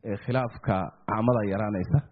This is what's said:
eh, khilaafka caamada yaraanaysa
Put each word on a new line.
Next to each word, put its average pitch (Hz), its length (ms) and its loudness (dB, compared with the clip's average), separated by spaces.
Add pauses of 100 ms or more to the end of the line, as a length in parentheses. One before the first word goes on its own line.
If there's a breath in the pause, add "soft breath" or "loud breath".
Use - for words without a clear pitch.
eh, 104 140 -4
khilaafka 123 560 -2 (320)
caamada 113 380 2
yaraanaysa 104 540 0 (140)